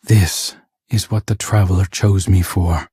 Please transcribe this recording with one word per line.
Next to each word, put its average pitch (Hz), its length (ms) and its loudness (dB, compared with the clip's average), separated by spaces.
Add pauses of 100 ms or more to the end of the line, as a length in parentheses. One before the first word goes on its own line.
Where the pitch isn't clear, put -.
This - 520 0 (340)
is 110 220 -4
what 107 140 -4
the 107 100 -4
Traveler 92 500 0
chose 98 440 0
me 95 120 4
for. 85 520 -2